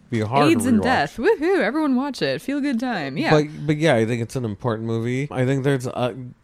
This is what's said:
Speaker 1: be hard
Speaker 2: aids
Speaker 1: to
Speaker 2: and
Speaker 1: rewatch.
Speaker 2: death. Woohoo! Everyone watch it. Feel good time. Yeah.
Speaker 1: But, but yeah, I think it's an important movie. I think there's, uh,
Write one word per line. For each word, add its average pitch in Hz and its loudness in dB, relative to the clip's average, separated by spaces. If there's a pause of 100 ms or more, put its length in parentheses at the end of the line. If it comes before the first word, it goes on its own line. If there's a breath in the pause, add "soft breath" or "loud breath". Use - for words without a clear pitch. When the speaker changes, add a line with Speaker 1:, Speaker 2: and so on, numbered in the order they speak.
(100)
Speaker 1:
be 117 0
hard 120 4
Speaker 2:
aids 240 4
Speaker 1:
to 247 0
Speaker 2:
and 226 4
Speaker 1:
rewatch. - -2
Speaker 2:
death. 226 0
Woohoo! 339 2
Everyone 277 0
watch 269 -4
it. 139 -2
Feel 285 -4
good 262 0
time. 170 -4
Yeah. 294 -2
Speaker 1:
But, 151 2
but 156 0
yeah, 151 4
I 113 4
think 117 -2
it's 110 -8
an 127 -4
important 113 -4
movie. 120 -2
I 127 -2
think 135 0
there's, 135 0
uh, 120 -4 (300)